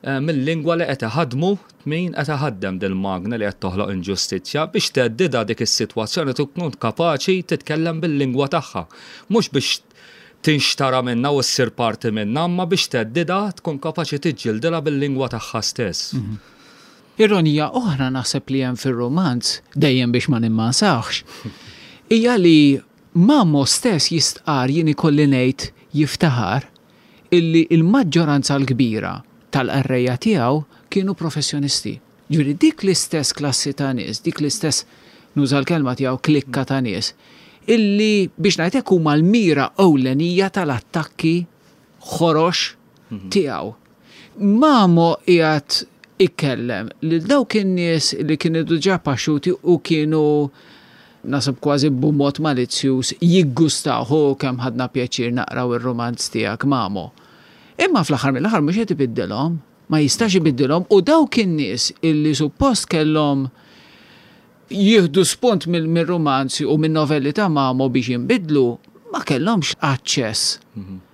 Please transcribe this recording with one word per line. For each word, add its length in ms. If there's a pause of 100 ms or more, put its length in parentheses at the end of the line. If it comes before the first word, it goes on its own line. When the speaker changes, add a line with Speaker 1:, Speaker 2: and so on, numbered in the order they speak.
Speaker 1:
eh, 180
mill-lingwa 580
li 80
qed 200
iħadmu 520 (260)
min 280
qed 160
iħaddem 520
dil-magna 580
li 60
qed 160
toħloq 340
inġustizzja 760
biex 180
teddida 540
dik 160
is-sitwazzjoni 760
tkun 460
kapaċi 680
titkellem 540
bil-lingwa 480
tagħha. 380 (440)
Mhux 220
biex 280 (600)
tinxtara 600
minnha 260
u 120
ssir 280
parti 400
minnha, 360
imma 200
biex 220
teddida 640
tkun 240
kapaċi 400
tiġġildilha 640
bil-lingwa 460
tagħha 340
stess. 520
Speaker 2:
Mhm. 240 (800)
Ironija 560
oħra 400
naħseb 360
li 120
hemm 160
fir-romanz, 840 (140)
dejjem 380
biex 160
ma 100
nimmansawx, 840 (440)
<laughs> 440
hija 280
li 420 (340)
Mamo 520
stess 460
jistqar, 580
jien 160
ikolli 400
ngħid, 360 (320)
jiftaħar 720 (680)
illi 380
il-maġġoranza 840
l-kbira 600 (360)
tal-qarrejja 680
tiegħu 420 (300)
kienu 260
professjonisti. 800 (340)
Ġifieri 240
dik 300
l-istess 480
klassi 420
ta' 180
nies, 300
dik 160
l-istess, 460 (480)
nuża 260
l-kelma 380
tiegħu, 260
klikka 420
ta' 160
nies, 340 (520)
illi 640
biex 300
ngħidlek 320
huma 240
l-mira 640
ewlenija 760
tal-attakki 840 (680)
ħorox 720 (340)
Speaker 1:
Mhm. 200
Speaker 2:
tiegħu. 440 (600)
Mamo 800 (100)
qiegħed 580 (360)
ikkellem 680 (100)
lil 260
dawk 280
in-nies 640
li 180
kienu 280
diġà 380
paxuti 480 (120)
u 160
kienu 720 (760)
nasib 360
kważi 300
b'mod 500
malizzjuż 800
jiggustaw, 840
"Hu 300
kemm 240
ħadna 280
pjaċir 460
naqraw 400
ir-romanz 560
tiegħek, 340
Mamo." 480 (680)
Imma 240
fl-aħħar 320
mill-aħħar 280
mhux 140
qed 160
ibiddilhom, 640 (300)
ma 100
jistax 380
ibiddilhom 520
u 140
dawk 360
in-nies 540 (100)
illi 320
suppost 540
kellhom 600 (1200)
jieħdu 540
spunt 420
mill-, 220
mir-romanzi 800
u 100
min-novelli 560
ta' 160
Mamo 400
biex 200
jinbidlu, 580 (460)
ma 80
kellhomx 600
aċċess 800 (180)
Speaker 1:
Mhm. 240 (140)